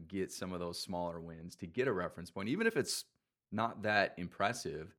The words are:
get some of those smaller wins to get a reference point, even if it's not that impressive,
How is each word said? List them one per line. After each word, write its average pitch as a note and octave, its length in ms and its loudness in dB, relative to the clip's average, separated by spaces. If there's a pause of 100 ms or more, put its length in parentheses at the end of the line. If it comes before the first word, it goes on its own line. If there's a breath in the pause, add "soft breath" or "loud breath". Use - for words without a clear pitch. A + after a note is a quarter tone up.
get F#2 240 -2
some F#2 200 -6
of F2 80 -2
those F2 200 -4
smaller F2 400 -2
wins E2 360 -10
to G2 100 -8
get B2 220 2
a B2+ 40 4
reference F2 380 -2
point, G2 180 -4
even G3 180 4
if A3+ 100 2
it's - 280 2 (460)
not A2+ 320 0
that G#2 340 6
impressive, F2+ 840 -2